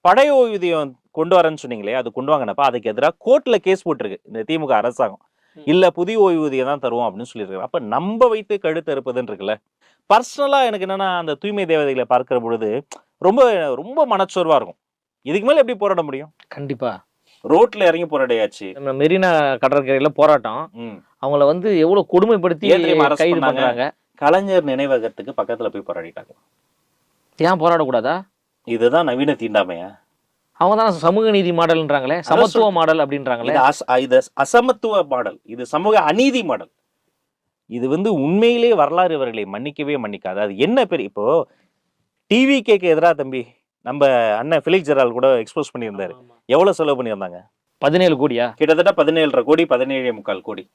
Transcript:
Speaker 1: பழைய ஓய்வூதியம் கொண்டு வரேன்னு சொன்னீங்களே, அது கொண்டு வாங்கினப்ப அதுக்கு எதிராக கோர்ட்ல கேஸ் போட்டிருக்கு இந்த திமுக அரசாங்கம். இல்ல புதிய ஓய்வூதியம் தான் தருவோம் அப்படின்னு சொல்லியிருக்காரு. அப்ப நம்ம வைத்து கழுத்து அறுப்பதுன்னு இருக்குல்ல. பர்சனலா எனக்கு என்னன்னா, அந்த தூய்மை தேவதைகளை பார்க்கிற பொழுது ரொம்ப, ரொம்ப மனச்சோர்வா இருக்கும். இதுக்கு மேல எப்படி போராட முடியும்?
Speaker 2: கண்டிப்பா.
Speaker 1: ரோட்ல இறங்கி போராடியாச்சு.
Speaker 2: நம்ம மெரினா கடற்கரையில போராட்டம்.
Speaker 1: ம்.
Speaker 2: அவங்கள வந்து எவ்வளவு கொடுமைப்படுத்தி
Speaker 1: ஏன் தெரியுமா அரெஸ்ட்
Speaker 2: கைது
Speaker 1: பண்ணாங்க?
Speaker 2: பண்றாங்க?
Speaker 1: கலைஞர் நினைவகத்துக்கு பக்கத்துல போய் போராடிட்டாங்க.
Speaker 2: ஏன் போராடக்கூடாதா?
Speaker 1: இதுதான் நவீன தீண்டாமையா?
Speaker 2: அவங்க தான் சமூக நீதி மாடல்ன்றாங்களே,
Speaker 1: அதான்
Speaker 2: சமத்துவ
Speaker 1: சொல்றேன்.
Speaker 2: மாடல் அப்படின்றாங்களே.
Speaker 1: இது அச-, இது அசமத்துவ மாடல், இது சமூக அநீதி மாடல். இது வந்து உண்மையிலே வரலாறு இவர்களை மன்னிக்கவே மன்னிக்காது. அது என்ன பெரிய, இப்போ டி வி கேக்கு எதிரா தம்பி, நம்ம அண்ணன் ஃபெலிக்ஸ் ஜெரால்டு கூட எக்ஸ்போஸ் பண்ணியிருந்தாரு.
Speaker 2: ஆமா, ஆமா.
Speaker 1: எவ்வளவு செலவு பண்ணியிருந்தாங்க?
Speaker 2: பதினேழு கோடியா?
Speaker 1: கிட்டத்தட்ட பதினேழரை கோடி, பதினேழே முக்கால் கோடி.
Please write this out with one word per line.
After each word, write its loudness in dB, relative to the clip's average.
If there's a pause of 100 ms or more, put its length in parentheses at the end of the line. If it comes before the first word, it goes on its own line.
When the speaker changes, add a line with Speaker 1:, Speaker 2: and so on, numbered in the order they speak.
Speaker 1:
பழைய 4
ஓய்வூதியம் 0 (180)
கொண்டு 2
வரேன்னு 2 (100)
சொன்னீங்களே, -6
அது -4
கொண்டு -4
வாங்கினப்ப -2
அதுக்கு -2
எதிராக -2 (100)
கோர்ட்ல 2
கேஸ் -2
போட்டிருக்கு -6
இந்த -10
திமுக -2
அரசாங்கம். -2 (500)
இல்ல 4 (140)
புதிய -2 (100)
ஓய்வூதியம் 0
தான் -4
தருவோம் -2
அப்படின்னு -8
சொல்லியிருக்காரு. -10
அப்ப -4 (140)
நம்ம 0
வைத்து -6 (100)
கழுத்து -4
அறுப்பதுன்னு -6
இருக்குல்ல. -6 (560)
பர்சனலா 0
எனக்கு -6
என்னன்னா, -4 (140)
அந்த -6 (100)
தூய்மை -4
தேவதைகளை 0
பார்க்கிற 0
பொழுது -4 (560)
ரொம்ப, 4 (400)
ரொம்ப -2
மனச்சோர்வா 0
இருக்கும். -6 (520)
இதுக்கு -2
மேல 4
எப்படி -2
போராட 0
முடியும்? -12 (260)
Speaker 2:
கண்டிப்பா. -6 (600)
Speaker 1:
ரோட்ல 4
இறங்கி -2
போராடியாச்சு. -2
Speaker 2:
நம்ம -8 (100)
மெரினா 2 (340)
கடற்கரையில 2 (100)
போராட்டம். 2 (220)
Speaker 1:
ம். -14 (260)
Speaker 2:
அவங்கள 2
வந்து -2 (160)
எவ்வளவு 2
கொடுமைப்படுத்தி 2
Speaker 1:
ஏன் 2
தெரியுமா 2
அரெஸ்ட் 0
Speaker 2:
கைது 2
Speaker 1:
பண்ணாங்க? 0
Speaker 2:
பண்றாங்க? 0 (360)
Speaker 1:
கலைஞர் 2
நினைவகத்துக்கு -2
பக்கத்துல -6
போய் -12
போராடிட்டாங்க. -12 (1160)
Speaker 2:
ஏன் 2
போராடக்கூடாதா? 2 (600)
Speaker 1:
இதுதான் 2
நவீன 0
தீண்டாமையா? -2 (720)
Speaker 2:
அவங்க 4
தான் 0
சமூக 2
நீதி 2
மாடல்ன்றாங்களே, 0
Speaker 1:
அதான் -12
Speaker 2:
சமத்துவ 2
Speaker 1:
சொல்றேன். 2
Speaker 2:
மாடல் 2
அப்படின்றாங்களே. -4
Speaker 1:
இது 2
அச-, 0 (200)
இது 4 (260)
அசமத்துவ 0 (100)
மாடல், -4 (160)
இது -12 (120)
சமூக 2 (100)
அநீதி 2
மாடல். -6 (1040)
இது -4
வந்து -2 (140)
உண்மையிலே 2 (100)
வரலாறு 2
இவர்களை -6 (100)
மன்னிக்கவே -8
மன்னிக்காது. -8
அது -6 (140)
என்ன 2
பெரிய, -6
இப்போ -4 (1040)
டி 4
வி 2 (120)
கேக்கு 2
எதிரா 4
தம்பி, -6 (460)
நம்ம 2 (320)
அண்ணன் 0
ஃபெலிக்ஸ் 0
ஜெரால்டு 2
கூட 4 (140)
எக்ஸ்போஸ் -8
பண்ணியிருந்தாரு. -8
Speaker 2:
ஆமா, -20
ஆமா. -20 (180)
Speaker 1:
எவ்வளவு 4
செலவு 0
பண்ணியிருந்தாங்க? -8 (440)
Speaker 2:
பதினேழு 4
கோடியா? 0 (120)
Speaker 1:
கிட்டத்தட்ட 4
பதினேழரை 2
கோடி, 2
பதினேழே -2
முக்கால் -10
கோடி. -12 (100)